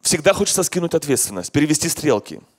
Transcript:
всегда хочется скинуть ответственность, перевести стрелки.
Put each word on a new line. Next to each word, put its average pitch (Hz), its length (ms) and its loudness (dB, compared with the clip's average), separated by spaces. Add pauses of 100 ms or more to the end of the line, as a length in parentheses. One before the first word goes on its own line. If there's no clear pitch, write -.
всегда 180 320 2
хочется 202 280 0
скинуть 170 300 -2
ответственность, 123 600 -2
перевести 151 360 2
стрелки. - 540 -2 (160)